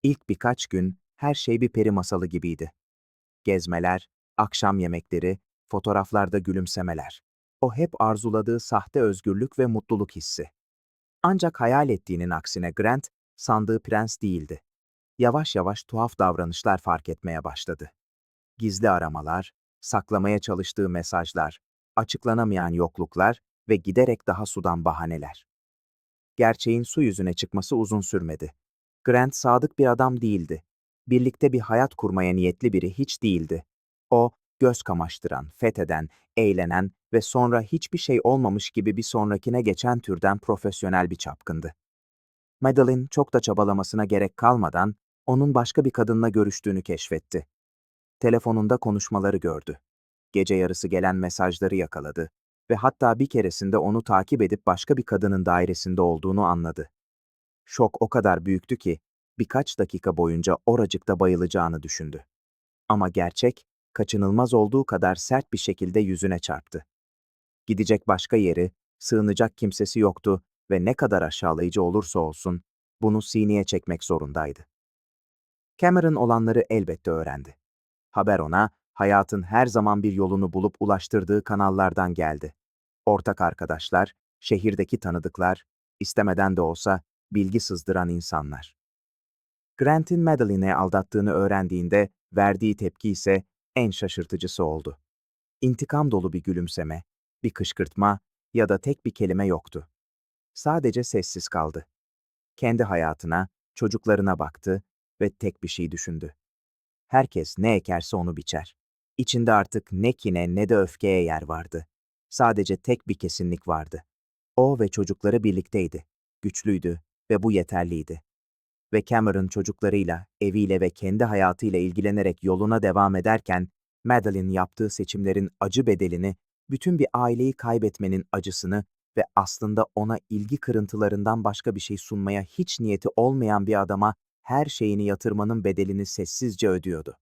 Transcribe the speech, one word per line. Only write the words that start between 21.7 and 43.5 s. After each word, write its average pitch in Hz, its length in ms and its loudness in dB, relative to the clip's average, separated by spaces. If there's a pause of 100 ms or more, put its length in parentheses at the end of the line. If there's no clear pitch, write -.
açıklanamayan 110 720 0
yokluklar 87 720 0 (280)
ve 110 60 6
giderek 110 520 0
daha 101 180 -4
sudan 87 400 -2
bahaneler. 80 640 -4 (880)
Gerçeğin 117 480 2
su - 180 -2
yüzüne 95 320 0
çıkması 98 420 -4
uzun 107 260 0
sürmedi. 82 520 -6 (500)
Grant 127 320 4
sadık 123 440 2
bir 131 120 6
adam 127 300 2
değildi. 85 420 -4 (440)
Birlikte 123 460 2
bir 127 60 0
hayat 117 360 0
kurmaya 92 380 0
niyetli 92 400 2
biri 92 240 -2
hiç - 260 -6
değildi. 82 420 -2 (440)
O, 120 220 4 (280)
göz 123 240 4
kamaştıran, 82 720 -4
fetheden, 82 540 0 (280)
eğlenen 92 540 2 (220)
ve 113 80 4
sonra 120 400 2
hiçbir 160 360 -4
şey 127 260 0
olmamış 117 480 0
gibi 104 260 -2
bir 113 60 -6
sonrakine 110 580 -2
geçen 120 380 0
türden 98 380 0
profesyonel 95 720 0
bir 87 60 -6
çapkındı. 80 580 -8 (880)
Madeline 131 500 4
çok - 220 0
da 120 60 6
çabalamasına 101 640 0